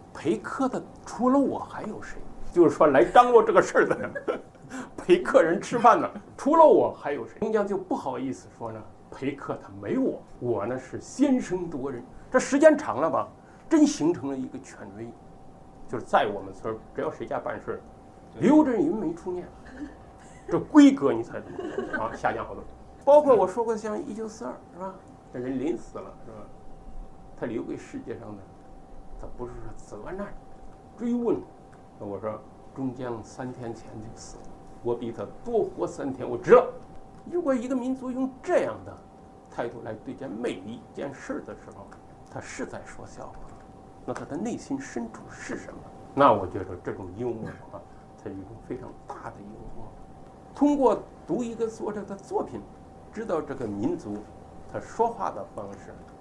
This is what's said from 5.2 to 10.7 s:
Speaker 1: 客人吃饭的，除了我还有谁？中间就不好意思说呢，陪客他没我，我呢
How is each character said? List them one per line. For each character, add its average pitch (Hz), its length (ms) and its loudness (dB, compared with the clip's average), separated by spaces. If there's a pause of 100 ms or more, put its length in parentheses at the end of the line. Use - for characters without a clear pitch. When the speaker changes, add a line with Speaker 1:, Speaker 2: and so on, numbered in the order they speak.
Speaker 1:
客 208 200 6
人 165 160 2
吃 247 200 -4
饭 220 200 10
的， 131 120 0 (260)
除 285 180 2
了 330 80 12
我 156 300 10
还 - 200 -6
有 120 140 -6
谁？ - 140 -18
中 220 100 0
间 208 160 2
就 202 120 -2
不 - 160 -4
好 127 240 -4
意 131 120 -4
思 - 160 -10 (120)
说 113 120 -8
呢， 110 120 -12 (280)
陪 135 220 -6
客 - 240 -8
他 - 140 -16 (100)
没 113 160 -2
我， 262 260 0 (160)
我 107 280 0
呢 127 120 -4